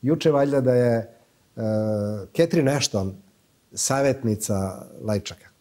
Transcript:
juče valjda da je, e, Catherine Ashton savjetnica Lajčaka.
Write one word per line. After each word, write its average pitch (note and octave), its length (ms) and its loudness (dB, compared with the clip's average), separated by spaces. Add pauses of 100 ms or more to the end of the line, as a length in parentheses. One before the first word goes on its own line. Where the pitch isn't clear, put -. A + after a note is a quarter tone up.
juče D#3 300 2
valjda C#3 300 2
da B2+ 120 4
je, A#2+ 220 4
e, A2 120 -4 (1300)
Catherine E3 400 2
Ashton G2 400 -2 (580)
savjetnica A2 1080 -2 (220)
Lajčaka. G#2 440 -4 (140)